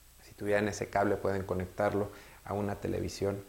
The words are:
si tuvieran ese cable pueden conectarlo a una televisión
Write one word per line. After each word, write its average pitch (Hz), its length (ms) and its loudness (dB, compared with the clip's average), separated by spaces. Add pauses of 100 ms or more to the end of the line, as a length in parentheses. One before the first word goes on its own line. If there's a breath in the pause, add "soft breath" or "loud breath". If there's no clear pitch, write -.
(240)
si - 120 -20
tuvieran 104 320 2
ese - 220 -4
cable 101 260 4
pueden 98 260 0
conectarlo 98 720 0 (340 loud breath)
a 98 80 -4
una 101 220 0
televisión 95 720 -2